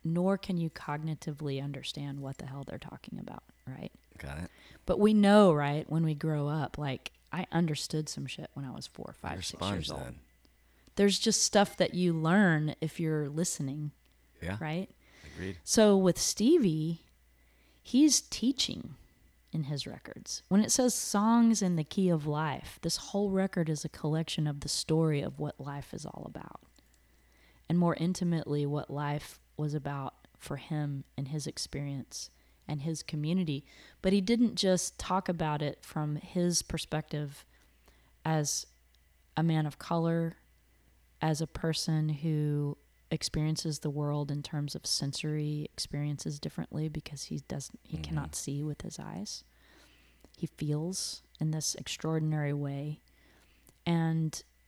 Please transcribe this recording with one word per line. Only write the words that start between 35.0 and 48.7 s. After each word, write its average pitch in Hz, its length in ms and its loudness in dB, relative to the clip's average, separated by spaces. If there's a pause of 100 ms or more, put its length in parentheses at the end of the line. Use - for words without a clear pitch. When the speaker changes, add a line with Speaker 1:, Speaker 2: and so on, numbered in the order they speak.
Speaker 1:
about 156 320 0
it 147 220 -4
from 151 320 -2
his 175 460 0
perspective 151 840 -6 (760)
as 156 420 0 (720)
a 160 60 2
man 160 220 4
of 151 140 -6
color, 165 580 0 (840)
as 160 200 2
a 160 60 -2
person 156 640 0
who 147 680 0 (340)
experiences 156 680 -2
the 156 100 -4
world 147 420 -2
in 143 120 -4
terms 147 320 -4
of - 100 -10
sensory 151 880 -2
experiences 147 680 -4
differently - 500 -4
because 151 360 -10
he 151 120 -6 (100)
doesn't, - 360 -8
he - 140 -8
Speaker 2:
Mm-hmm. 160 60 -8
Speaker 1:
cannot 151 320 -6
see 143 280 -6
with 151 180 -6